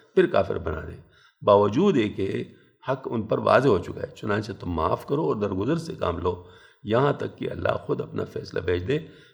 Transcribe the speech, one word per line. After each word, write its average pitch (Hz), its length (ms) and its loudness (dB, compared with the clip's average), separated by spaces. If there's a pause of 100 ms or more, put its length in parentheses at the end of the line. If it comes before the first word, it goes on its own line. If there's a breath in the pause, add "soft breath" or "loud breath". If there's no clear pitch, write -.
(160 loud breath)
پھر 180 120 6
کافر 98 300 2
بنا 82 240 -6
دیں، 82 200 -14 (400 soft breath)
باوجود 107 560 6
یہ 107 120 2
کہ 104 340 -4 (400 soft breath)
حق 139 280 -6
ان 110 160 -4
پر 131 100 0
واضح 113 300 6
ہو 101 100 6
چکا - 240 -8
ہے۔ - 140 -8
چنانچہ 104 440 -4
تم 87 120 -8
معاف 82 340 0
کرو 151 180 -2
اور 143 120 0
درگزر 101 420 -2
سے 165 180 -10
کام 87 240 -4
لو، 90 240 -2 (400 loud breath)
یہاں 127 300 2
تک - 240 -8
کہ - 140 -6
اللہ 92 340 0
خود - 160 -4
اپنا 107 240 -6
فیصلہ - 340 -8
بھیج 90 280 -2
دے، 143 120 0 (340 loud breath)